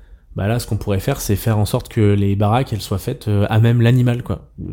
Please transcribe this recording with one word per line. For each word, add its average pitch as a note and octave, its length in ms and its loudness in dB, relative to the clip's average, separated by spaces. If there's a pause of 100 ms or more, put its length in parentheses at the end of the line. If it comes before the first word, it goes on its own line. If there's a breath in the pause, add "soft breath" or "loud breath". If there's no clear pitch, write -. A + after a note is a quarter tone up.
(360 soft breath)
Bah F#2+ 120 -2
là, A#2 120 0
ce - 80 -8
qu'on G#2 100 -2
pourrait G2 220 -2
faire, C#3 220 -4
c'est G#2 140 -2
faire G#2+ 220 0
en G#2+ 80 2
sorte - 240 -4
que G#2 240 2
les G2 220 2
baraques, G#2+ 360 0
elles G#2 100 -4
soient G2 180 -4
faites, - 280 -8
euh, G#2 220 2
à A2 100 2
même A#2 220 4
l'animal, B2 420 4
quoi. - 280 -8 (220)